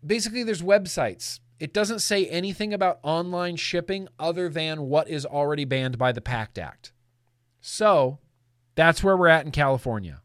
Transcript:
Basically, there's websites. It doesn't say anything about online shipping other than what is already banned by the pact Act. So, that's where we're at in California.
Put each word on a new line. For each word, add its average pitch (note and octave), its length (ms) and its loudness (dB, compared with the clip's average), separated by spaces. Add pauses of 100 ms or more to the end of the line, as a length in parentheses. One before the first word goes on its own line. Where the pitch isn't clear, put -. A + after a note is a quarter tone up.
Basically, A3+ 380 -2
there's G#3+ 180 -4
websites. F3 760 0 (200)
It D#3 140 -10
doesn't G#3 260 0
say G3 280 0
anything G3 460 -4
about F#3+ 300 2
online F3 520 -2
shipping F3+ 520 -4 (120)
other E3+ 300 -2
than D#3 340 -4
what D3 260 2
is D3+ 160 -4
already D3 400 -2
banned C3 320 -2
by B2+ 140 2
the A#2 100 -4
pact A2+ 360 -6
Act. - 340 -14 (720)
So, D3 580 2 (560)
that's D#3+ 280 4
where F#3+ 120 4
we're F3+ 140 6
at D#3+ 160 6
in D#3 60 -10
California. A#2+ 720 -2